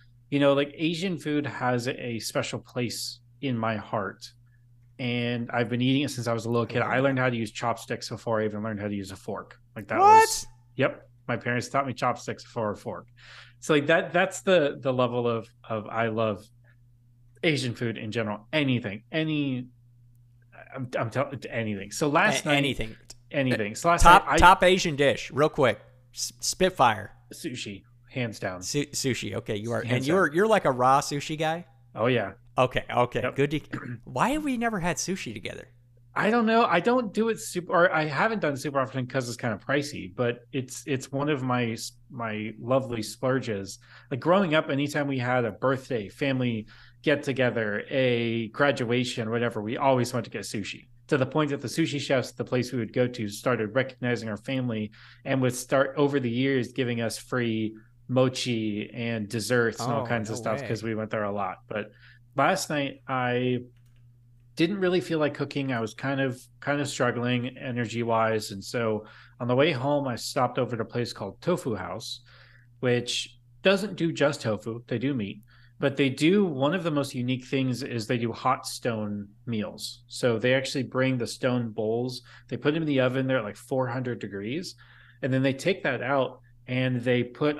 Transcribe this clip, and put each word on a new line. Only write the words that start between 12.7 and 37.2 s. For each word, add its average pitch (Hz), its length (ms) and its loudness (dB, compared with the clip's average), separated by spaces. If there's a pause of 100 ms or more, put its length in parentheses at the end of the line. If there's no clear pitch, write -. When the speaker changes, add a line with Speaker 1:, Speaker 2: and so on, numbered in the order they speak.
Speaker 1:
a 95 60 -8
fork. 90 300 -10 (520)
So, - 140 2
like, 147 140 4
that, 165 260 2
that's 185 280 2
the, 147 400 4
the 131 120 0
level 123 340 2
of, 117 220 -2 (200)
of 110 180 -4
I 113 200 0
love 110 380 -2 (960)
Asian 131 320 2
food 117 220 -4
in 110 140 -8
general. 107 420 -4
Anything, 123 580 0
any, 147 560 -2 (1080)
I'm, 127 240 -8
I'm 120 120 -2
telling 127 300 -4 (100)
anything. 104 420 -4
So - 160 -2
last 165 380 2
Speaker 2:
A-, 156 40 0
Speaker 1:
night, 147 80 4
Speaker 2:
anything. 117 380 -2 (360)
Speaker 1:
anything. 113 420 0
Speaker 2:
Uh, - 20 -10
Speaker 1:
So - 140 0
last 170 140 6
Speaker 2:
top, 180 220 10
Speaker 1:
night, - 80 0
I 156 40 4
Speaker 2:
top 180 260 10
Asian 180 320 4
dish, 135 360 2
real 151 180 2
quick. 120 300 2 (340)
S-, - 260 -8
Spitfire. 120 720 2 (220)
Speaker 1:
Sushi, 117 500 -10 (260)
hands 120 300 -6
down. 92 220 -6
Speaker 2:
Su-, 143 260 -2
sushi. 110 480 -4
Okay, 110 220 -6
you 110 160 -6
are, 113 80 -2
Speaker 1:
Hands 120 160 -2
Speaker 2:
and 131 100 -2
you're, 175 220 4
Speaker 1:
down. 143 60 -6
Speaker 2:
you're, 196 120 4
like, 214 180 4
a 147 60 6
raw 131 300 4
sushi 151 360 -4
guy? 160 280 -2 (280)
Speaker 1:
Oh, 113 140 0
yeah. 110 260 0 (240)
Speaker 2:
Okay, 127 320 2
okay, 120 320 2
Speaker 1:
Yep. 123 140 -2
Speaker 2:
good 143 160 2
to, 156 80 -2 (240)
<clears throat> 123 220 -12
why 143 240 2
have 302 140 0
we 262 140 -2
never 226 220 -2
had 165 180 -2
sushi - 360 -6
together? - 340 -10 (480)
Speaker 1:
I 196 160 2
don't 233 160 4
know. 226 180 6
I 180 140 4
don't 240 340 2
do 220 160 2